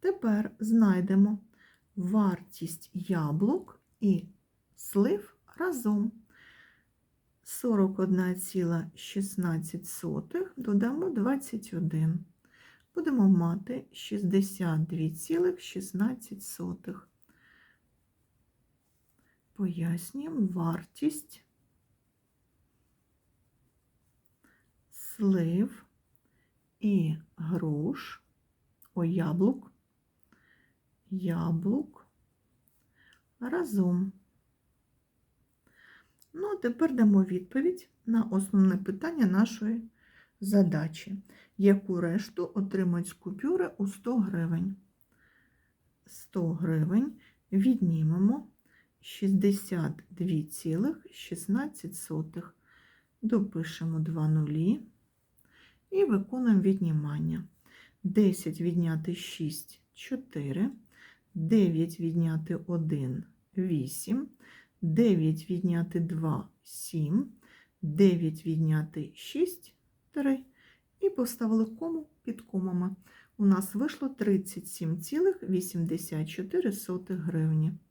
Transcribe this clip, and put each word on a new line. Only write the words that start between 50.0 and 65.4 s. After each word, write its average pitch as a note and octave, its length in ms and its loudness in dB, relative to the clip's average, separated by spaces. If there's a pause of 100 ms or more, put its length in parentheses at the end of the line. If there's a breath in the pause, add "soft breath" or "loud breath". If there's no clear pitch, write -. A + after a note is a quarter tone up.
дві E3 340 -2
цілих F3+ 680 -4
шістнадцять - 840 -6
сотих. D#3+ 580 -8 (680 soft breath)
Допишемо E3 800 -2
два D#3 280 0
нулі D#3 520 2 (1120 soft breath)
і G4 140 4
виконуємо A3+ 560 4
віднімання. D#3+ 840 0 (580 soft breath)
Десять F3+ 580 2
відняти E3+ 540 0
шість — - 680 -10 (120)
чотири. E3 760 -4 (640 soft breath)
Дев'ять E3 680 4
відняти E3 560 0 (100)
один — D3+ 580 -2 (320)
вісім. F#3 720 -2 (540 loud breath)
Дев'ять D#3+ 680 4